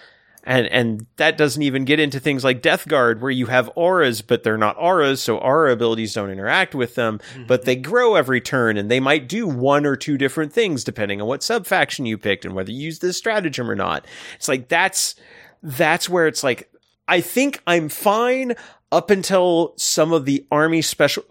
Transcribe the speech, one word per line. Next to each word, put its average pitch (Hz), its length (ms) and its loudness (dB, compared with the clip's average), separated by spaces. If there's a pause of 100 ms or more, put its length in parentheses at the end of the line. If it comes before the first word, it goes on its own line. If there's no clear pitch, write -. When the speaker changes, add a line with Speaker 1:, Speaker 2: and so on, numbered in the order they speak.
(440)
Speaker 1:
And, 127 240 0
and 113 380 0 (120)
that 156 200 2
doesn't 147 240 0
even 135 240 0
get 151 140 2
into 139 200 -2
things 135 240 -2
like 127 200 0
Death 160 240 0
Guard, 117 340 2
where 131 100 -2
you 127 160 0
have 123 280 2
auras, 165 480 2
but - 200 0
they're 110 140 0
not 107 220 2
auras, 151 420 2
so 110 160 0
aura 139 340 2
abilities 113 440 -2
don't 101 160 -4
interact 127 420 -2
with 123 220 -4
them, 113 240 -2 (140)
Speaker 2:
Mm-hmm. 127 120 -16
Speaker 1:
but 127 200 0
they 127 100 2
grow 214 400 2
every 127 260 2
turn, 117 340 0
and 101 140 -2
they 127 100 2
might 139 300 0
do 220 180 -4
one 139 380 2
or 139 100 0
two 143 220 -4
different 147 340 -2
things, 185 320 0
depending 101 380 -6
on 107 60 -4
what 135 160 -4
subfaction 180 640 -2
you 110 100 -2
picked 98 260 -2
and 92 120 -8
whether 95 160 -6
you 127 140 -10
use 160 140 -8
this 180 180 -4
stratagem 160 520 -4
or 110 60 -2
not. 90 300 -2 (300)
It's - 120 -10
like, 135 200 -2
that's, 180 460 0 (480)
that's 160 480 0
where 175 180 2
it's 151 160 -4
like, 123 280 -2 (360)
I 165 140 2
think - 460 -2
I'm 170 220 2
fine 240 640 0 (380)
up 170 180 2
until 180 680 2
some 165 360 0
of 147 120 2
the 139 260 0
army 160 320 2
special, - 480 0